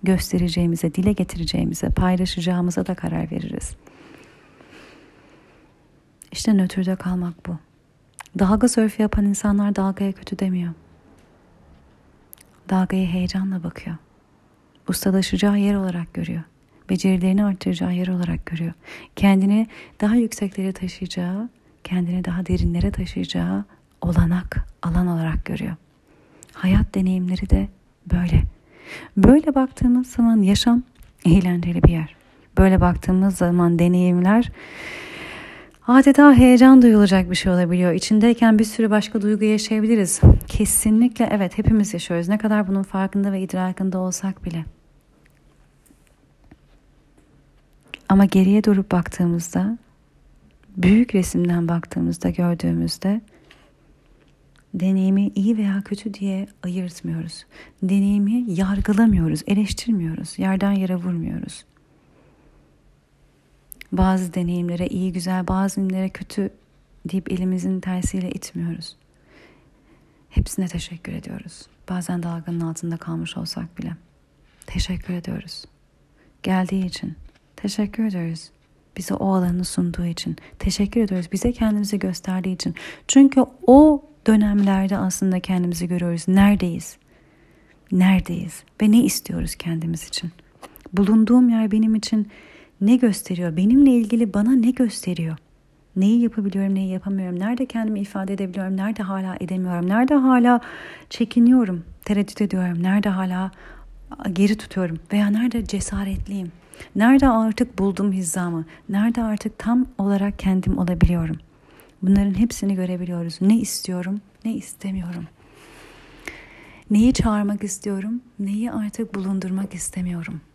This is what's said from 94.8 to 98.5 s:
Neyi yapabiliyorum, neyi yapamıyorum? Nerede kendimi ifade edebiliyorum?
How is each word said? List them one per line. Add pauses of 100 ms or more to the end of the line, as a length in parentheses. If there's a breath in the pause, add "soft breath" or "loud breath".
Neyi
yapabiliyorum,
neyi
yapamıyorum?
Nerede
kendimi
ifade
edebiliyorum?